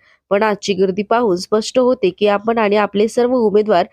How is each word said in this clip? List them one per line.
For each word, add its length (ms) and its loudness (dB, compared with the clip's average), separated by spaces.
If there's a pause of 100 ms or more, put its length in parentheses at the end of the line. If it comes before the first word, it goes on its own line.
(300)
पण 120 0
आजची 320 -2
गर्दी 280 -2
पाहून 340 0
स्पष्ट 420 -4
होते 320 0
की 160 -2
आपण 320 0
आणि 180 0
आपले 320 0
सर्व 260 0
उमेदवार 580 2